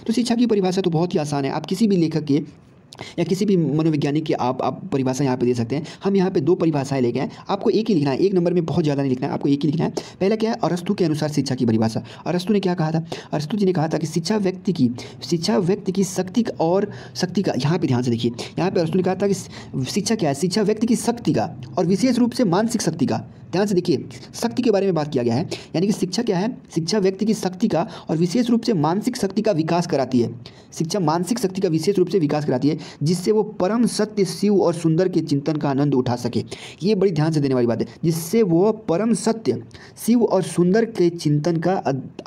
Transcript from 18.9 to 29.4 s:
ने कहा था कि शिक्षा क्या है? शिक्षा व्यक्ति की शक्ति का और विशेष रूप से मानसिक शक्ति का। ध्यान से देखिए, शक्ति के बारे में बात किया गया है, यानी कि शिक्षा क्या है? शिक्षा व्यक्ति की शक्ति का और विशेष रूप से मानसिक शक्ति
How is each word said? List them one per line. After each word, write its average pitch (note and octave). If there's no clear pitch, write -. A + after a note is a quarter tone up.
ने F3+
कहा F#3
था G3+
कि G3
शिक्षा D3
क्या E3
है? C#3
शिक्षा F#3
व्यक्ति A3
की A3+
शक्ति A#3
का G#2+
और F3
विशेष G3+
रूप A#3+
से B3+
मानसिक G#3
शक्ति D#3+
का। A2+
ध्यान G3+
से G#3
देखिए, D3+
शक्ति A#3
के A#3+
बारे G3
में F#3
बात D3+
किया A#2+
गया A#2
है, C3+
यानी F3
कि G#3+
शिक्षा F#3+
क्या G3+
है? G#3+
शिक्षा F3
व्यक्ति F#3+
की A3
शक्ति F#3
का E3
और D#3+
विशेष A3
रूप A#3
से A#3
मानसिक F#3
शक्ति G3